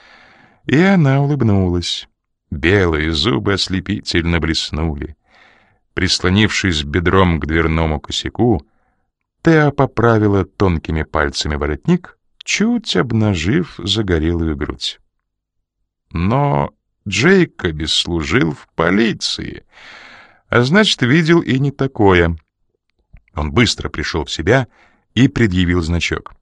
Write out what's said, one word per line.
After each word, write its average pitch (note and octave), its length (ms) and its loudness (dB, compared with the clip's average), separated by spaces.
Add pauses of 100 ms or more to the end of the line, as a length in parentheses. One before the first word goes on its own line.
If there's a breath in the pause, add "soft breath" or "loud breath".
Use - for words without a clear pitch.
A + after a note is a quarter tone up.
(640 soft breath)
и B2+ 120 0
она D#3+ 440 4
улыбнулась. G2+ 840 0 (420)
Белые D#2+ 600 0
зубы G2+ 420 -2
ослепительно F2+ 840 -2
блеснули. D#2 800 -4 (760 soft breath)
Прислонившись F#2 880 0
бедром F2 560 2
к C#2+ 60 -6
дверному D#2+ 540 0
косяку, - 680 -2 (800)
Теа D#3 280 4
поправила A2 760 2
тонкими E2 580 -2
пальцами D2 520 -4
воротник, D2+ 600 -2 (260)
чуть A3+ 520 -2
обнажив A2 840 -2
загорелую E2+ 800 -2
грудь. - 440 -8 (1120)
Но G#2 600 -2 (340)
Джейкоби G2+ 760 0
служил E2 680 -2
в - 220 -18
полиции, - 880 -2 (840 loud breath)
а A#2+ 160 4
значит, F#3+ 380 2
видел E3 400 2
и - 180 -2
не C#3 120 0
такое. F2+ 680 2 (960)
Он D2+ 160 -6
быстро - 380 0
пришёл D#2 360 -6
в - 60 -12
себя A#2 360 0 (460 soft breath)
и B2+ 140 4
предъявил F2+ 540 0
значок. E2 600 -4